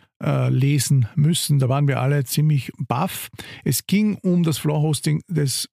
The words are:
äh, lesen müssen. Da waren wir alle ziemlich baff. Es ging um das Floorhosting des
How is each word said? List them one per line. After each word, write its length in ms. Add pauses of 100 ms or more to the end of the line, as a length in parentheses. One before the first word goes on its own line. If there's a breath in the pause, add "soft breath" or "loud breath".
(240 loud breath)
äh, 240
lesen 680
müssen. 440
Da 80
waren 220
wir 100
alle 240
ziemlich 540
baff. 520 (360 loud breath)
Es 200
ging 340
um 240
das 160
Floorhosting 680
des 460